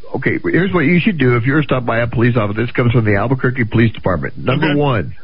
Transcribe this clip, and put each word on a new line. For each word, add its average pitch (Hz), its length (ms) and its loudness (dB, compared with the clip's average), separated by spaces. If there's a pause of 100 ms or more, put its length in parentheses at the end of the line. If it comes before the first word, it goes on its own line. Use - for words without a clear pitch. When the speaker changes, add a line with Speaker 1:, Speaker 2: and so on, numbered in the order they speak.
(160)
Speaker 1:
Okay, - 260 -2
here's 180 300 0
what 170 140 2
you 175 160 4
should 190 160 0
do 123 180 4
if 110 80 0
you're 143 180 2
stopped 131 220 -2
by 117 160 0
a 120 60 0
police 117 300 2
officer. 104 280 0
This 120 80 -6
comes 120 200 0
from 113 120 2
the 104 120 2
Albuquerque 127 480 0
Police 113 280 2
Department. 85 460 -4
Number 139 320 0
Speaker 2:
Okay. 143 80 2
Speaker 1:
one, 123 460 0